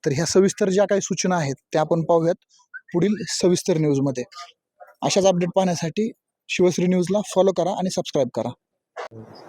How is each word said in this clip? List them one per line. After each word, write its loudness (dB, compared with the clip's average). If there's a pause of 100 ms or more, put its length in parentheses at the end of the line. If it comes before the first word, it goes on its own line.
तर 2
ह्या 0
सविस्तर 2
ज्या 2
काही 2
सूचना -2
आहेत -2 (180)
त्या 2
आपण 0
पाहूयात 2 (580)
पुढील 2 (140)
सविस्तर 0
न्यूजमध्ये. 0 (760)
अशाच 2
अपडेट 2
पाहण्यासाठी -2 (360)
शिवश्री 2
न्यूजला 2 (140)
फॉलो 4
करा -2
आणि -4
सबस्क्राईब -2
करा. -4 (1000)